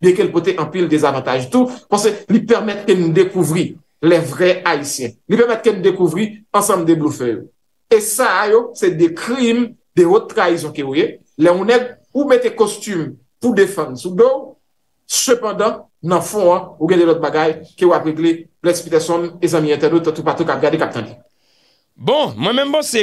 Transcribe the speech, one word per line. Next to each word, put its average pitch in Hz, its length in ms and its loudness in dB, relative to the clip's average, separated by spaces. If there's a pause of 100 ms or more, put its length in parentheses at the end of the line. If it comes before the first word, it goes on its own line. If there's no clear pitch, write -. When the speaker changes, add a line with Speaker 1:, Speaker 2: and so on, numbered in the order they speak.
Speaker 1:
byen 180 140 4
ke 196 120 2
l - 60 -8
pote 170 280 0
anpil 170 280 -4
dezavantaj 135 600 0
tou, 247 200 2 (200)
paske 208 220 2 (160)
li 214 180 4
pèmèt 208 400 0
ke 196 80 4
nou 165 200 0
dekouvri 175 560 0 (340)
les 165 240 4
vrais 180 400 0
Aytisyen. 139 460 -6 (120)
Li 220 120 2
pèmèt 233 260 0
ke 214 80 4
nou 185 100 -6
dekouvri 180 460 0 (260)
ansanm 185 320 0
de 165 80 4
bloufè. 131 380 -2 (560)
E 226 160 6
sa, 254 240 -2 (180)
yo, 226 300 2
se 180 160 0
de 165 240 2
krim, 240 540 -2 (260)
de 170 100 6
wot 214 240 2
trayizon 170 400 -2
ke 143 140 -8
ou 135 100 -6
ye. 185 220 -2 (240)
Lè 170 100 6
ou 190 160 -2
nèg 247 220 2 (240)
ou 269 160 0
mete 240 260 2
kostim 190 600 -4 (260)
pou 233 160 0
defann 156 420 0
sou 180 160 -8
do, 233 140 6 (800)
sepandan, 214 720 -2 (180)
nan 170 240 -2
fon, 208 300 -2
an, 185 140 -2 (100)
ou 156 100 -2
gen 180 140 4
de 170 80 4
lòt 160 140 2
bagay, 156 340 0 (160)
ke 180 160 2
ou 165 80 4
ap 147 100 -4
regle, 160 380 -2 (180)
Blaise 170 220 0
Peterson, 170 560 -2
e 175 80 0
zanmi 156 240 0
entènòt, 156 400 2
tout 160 100 -10
patou 156 240 -2
k 151 60 0
ap 120 80 -6
gade, 147 180 2
k 160 60 -2
ap - 80 -6
tande. 107 240 -12 (800)
Speaker 2:
Bon, 233 400 -2
mwen 180 180 -2
menm, 277 160 -2
bon, 302 140 0
se 233 180 -2